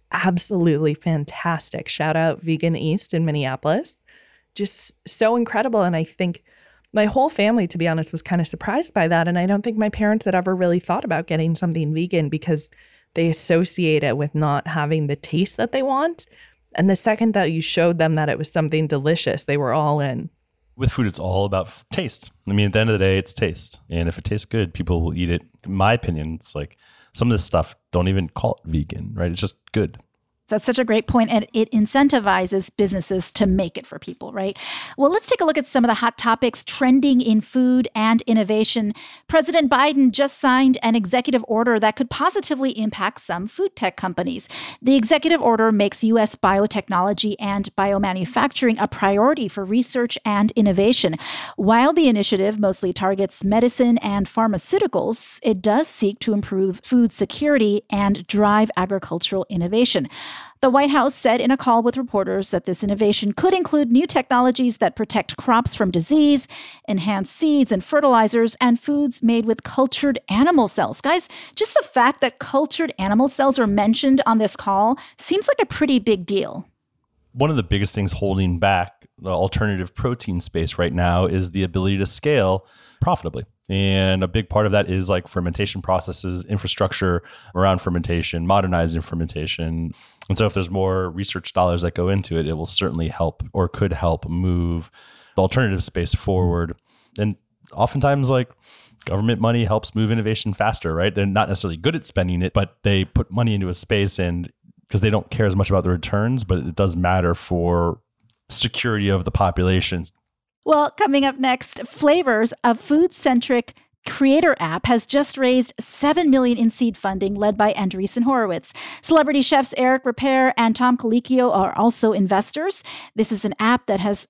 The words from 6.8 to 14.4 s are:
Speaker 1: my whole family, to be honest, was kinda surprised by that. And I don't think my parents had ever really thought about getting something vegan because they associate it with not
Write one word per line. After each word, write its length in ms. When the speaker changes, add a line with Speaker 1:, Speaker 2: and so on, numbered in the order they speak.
Speaker 1:
my 140
whole 240
family, 360
to 120
be 100
honest, 240
was 100
kinda 220
surprised 500
by 140
that. 220
And 100
I 60
don't 160
think 160
my 100
parents 380
had 100
ever 180
really 280
thought 240
about 220
getting 280
something 380
vegan 340
because 420
they 160
associate 720
it 140
with 180
not 320